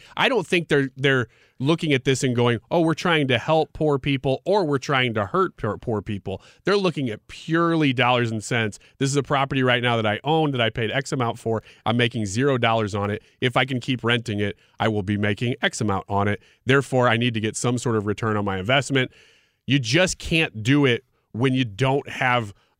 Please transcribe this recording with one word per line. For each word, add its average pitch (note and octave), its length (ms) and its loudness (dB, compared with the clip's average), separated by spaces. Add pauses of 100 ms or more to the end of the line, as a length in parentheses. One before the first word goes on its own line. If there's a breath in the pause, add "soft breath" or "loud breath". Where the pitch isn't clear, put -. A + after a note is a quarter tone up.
(160 loud breath)
I G#3+ 120 2
don't A#3 180 0
think F3 220 0
they're, C#3 280 2
they're C3 300 2 (320 soft breath)
looking D#3 340 0
at C3 120 0
this C3+ 180 0
and B2+ 140 0
going, A#2+ 240 2 (100)
"Oh, E3+ 120 2
we're D#3+ 120 2
trying D#3+ 340 0
to A#2+ 100 2
help D#3+ 340 0
poor D3 260 0
people C3+ 460 -2
or F#3+ 200 2
we're C#3+ 140 0
trying B2+ 360 0
to G#2 120 0
hurt F3+ 300 -2
poor, G#2 220 -4
poor G#2+ 220 -4
people." F#2+ 400 -8 (240 soft breath)
They're G3 120 2
looking D#3+ 340 -2
at - 160 -12
purely E3 640 0
dollars A#2+ 380 2
and A2 140 -6
cents. A2+ 340 -2 (200 soft breath)
"This C#3 120 0
is C#3+ 60 -2
a C3+ 80 2
property C3+ 400 0
right B2 180 2
now A#2+ 140 2
that A2 100 0
I G#2 160 0
own, D3+ 300 2
that B2+ 80 -2
I A2 100 0
paid A2 220 -4
X C3 180 -6
amount A#2 300 -4
for. A2+ 240 -4 (200 loud breath)
I'm A#2+ 120 0
making A#2 300 0
zero B2+ 320 0
dollars A2+ 360 0
on G2+ 160 -2
it. - 140 -6 (160 soft breath)
If B2 160 0
I C3 80 2
can B2+ 160 -4
keep B2 240 -4
renting A#2 340 -2
it, G2+ 180 -2 (220 soft breath)
I A2 80 0
will G#2+ 160 0
be G#2 140 -2
making G#2 460 -2
X - 180 -2
amount G2 280 0
on G2+ 200 0
it. G2+ 120 -2 (260 soft breath)
Therefore, B2+ 420 2
I A2+ 80 2
need A#2 180 0
to A2+ 60 -4
get G#2+ 160 -2
some B2 220 -2
sort A#2 180 -2
of G#2 100 -2
return G#2+ 300 -2
on G2+ 80 -2
my F#2+ 160 -2
investment." B2+ 500 0 (560 soft breath)
You C3+ 120 2
just D3 400 0
can't D#3+ 440 -2
do C#3+ 220 4
it A#2+ 200 2 (280)
when B2+ 220 0
you C3 100 0
don't C3 420 -2
have A#2+ 460 -2 (280)